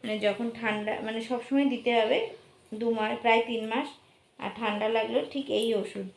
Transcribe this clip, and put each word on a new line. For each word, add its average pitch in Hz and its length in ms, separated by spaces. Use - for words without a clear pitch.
মানে 214 140
যখন 214 200
ঠান্ডা, 214 340
মানে 226 120
সবসময় 269 440
দিতে 240 260
হবে 220 200
দু 220 160
মাস, 214 160
প্রায় 233 260
তিন 226 220
মাস, 277 180
আর 208 160
ঠান্ডা 214 280
লাগলো 226 220
ঠিক 277 120
এই 226 80
ওষুধ। 190 360